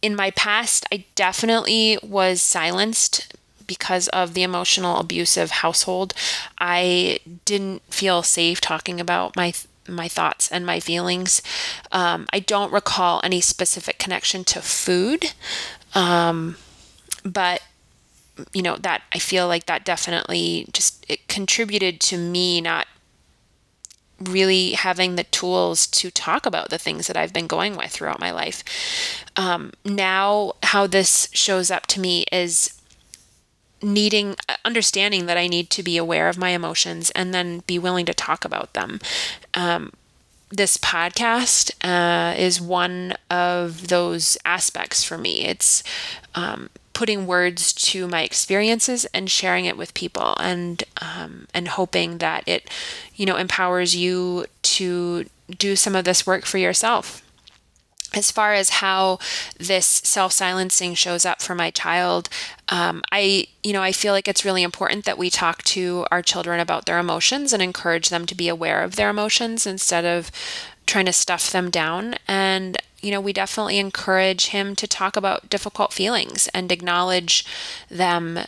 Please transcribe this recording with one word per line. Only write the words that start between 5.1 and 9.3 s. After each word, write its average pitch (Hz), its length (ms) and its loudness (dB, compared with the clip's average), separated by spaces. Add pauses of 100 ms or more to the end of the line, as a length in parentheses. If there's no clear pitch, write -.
household. 185 600 0 (460)
I 180 640 2 (240)
didn't 196 440 -2
feel 180 360 0
safe 170 360 2
talking 175 380 -4
about 175 380 -2